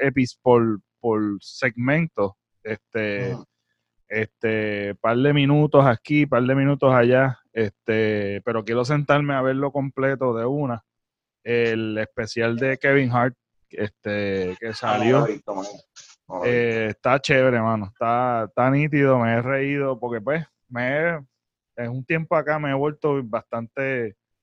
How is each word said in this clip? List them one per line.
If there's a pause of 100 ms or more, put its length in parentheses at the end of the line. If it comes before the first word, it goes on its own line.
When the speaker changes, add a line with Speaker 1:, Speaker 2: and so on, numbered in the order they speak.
Speaker 1:
epis-,
por, (180)
por
segmentos, (320)
este,
Speaker 2:
Ujú. (640)
Speaker 1:
este,
par
de
minutos
aquí,
par
de
minutos
allá, (140)
este,
pero
quiero
sentarme
a
verlo
completo
de
una. (580)
El
especial
de
Kevin
Hart, (360)
este,
que
Speaker 2:
Ah,
no
Speaker 1:
salió.
Speaker 2:
lo
he
visto,
mano. (600)
No
lo
he
visto.
Speaker 1:
Eh,
está
chévere,
mano.
Está,
está
nítido,
me
he
reído,
porque
pues, (220)
me
he, (580)
en
un
tiempo
acá
me
he
vuelto
bastante (260)